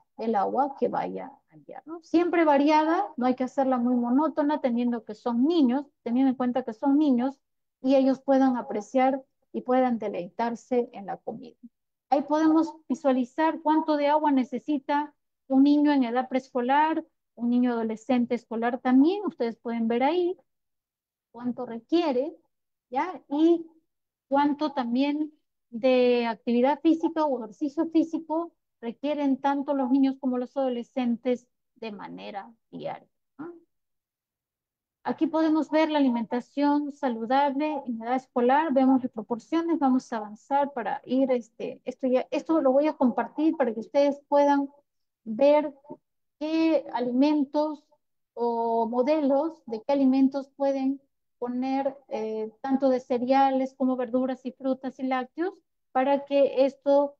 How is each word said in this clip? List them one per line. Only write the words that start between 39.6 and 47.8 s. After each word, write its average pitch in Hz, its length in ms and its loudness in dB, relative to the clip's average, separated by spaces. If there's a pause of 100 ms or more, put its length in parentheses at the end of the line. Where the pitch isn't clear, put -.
vamos 262 340 0
a 233 60 -6
avanzar 277 560 -2
para 214 320 -6
ir, 262 260 2
este, 233 540 -6
esto 262 220 -6
ya, 254 240 2
esto 320 280 0
lo 269 120 2
voy 285 160 4
a 294 100 -4
compartir 277 580 0
para 233 180 0
que 220 60 -8
ustedes 285 480 0
puedan 285 400 4 (560)
ver 285 500 2 (680)
qué 320 520 0
alimentos 285 960 0 (480)